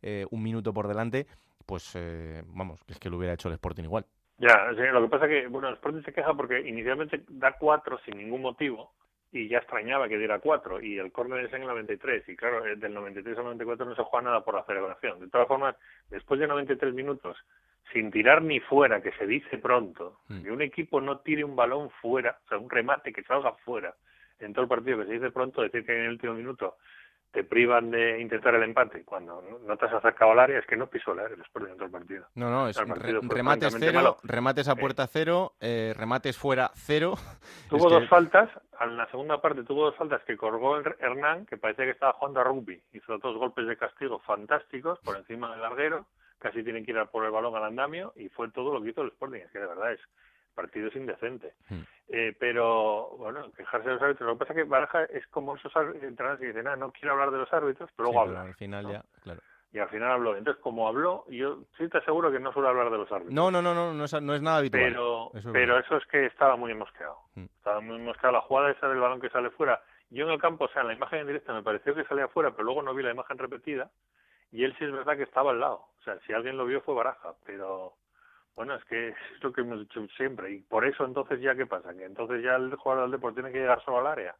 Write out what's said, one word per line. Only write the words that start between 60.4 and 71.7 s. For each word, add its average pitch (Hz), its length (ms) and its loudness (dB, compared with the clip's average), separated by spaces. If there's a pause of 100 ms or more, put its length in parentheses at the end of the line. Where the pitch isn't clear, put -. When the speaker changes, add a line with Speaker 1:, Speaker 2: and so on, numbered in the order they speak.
Speaker 2:
como 113 260 -2
habló, 151 420 -2
yo 135 340 -6 (140)
sí 165 120 -4
te 170 80 0
aseguro 160 340 2
que 131 80 0
no 131 140 -6
suele 135 160 2
hablar 123 220 2
de 113 80 0
los 101 120 -6
árbitros. 92 220 -6
Speaker 1:
No, 165 160 4
no, 180 140 2
no, 175 100 2
no, 170 200 0
no 151 100 -4
es, 147 180 -4
no 143 140 -2
es 143 80 -2
nada 160 140 2
habitual. 135 260 4
Speaker 2:
Pero, 120 500 -2
Speaker 1:
Eso 117 40 -12
es 110 160 -10
Speaker 2:
pero 120 220 6
Speaker 1:
verdad. 123 120 2
Speaker 2:
eso 156 100 0
es - 100 -2
que 139 200 2
estaba 135 280 4
muy 120 200 -6
mosqueado. 87 420 -12 (160)
Speaker 1:
Hmm. 90 120 -14
Speaker 2:
Estaba 104 360 -4
muy 113 180 -10
mosqueado. 120 340 0
La 117 80 4
jugada 139 300 2
esa 139 180 -2
del 131 100 0
balón 123 220 2
que 127 100 -6
sale 123 180 0
fuera. 135 320 2 (300)
Yo 139 140 -4
en 165 80 -2
el 147 80 -2
campo, 165 240 0
o - 40 -2
sea, 143 140 -2
en - 60 -2
la 113 40 -4
imagen 139 280 -6
en 143 60 -8
directa 143 260 -8
me 110 100 -6
pareció 110 320 -2